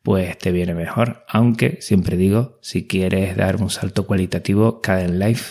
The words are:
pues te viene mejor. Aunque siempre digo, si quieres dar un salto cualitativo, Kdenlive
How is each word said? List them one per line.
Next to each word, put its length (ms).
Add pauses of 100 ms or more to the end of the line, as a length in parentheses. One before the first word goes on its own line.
pues 360
te 140
viene 220
mejor. 540
Aunque 540
siempre 360
digo, 440
si 260
quieres 500
dar 240
un 80
salto 380
cualitativo, 760
Kdenlive 680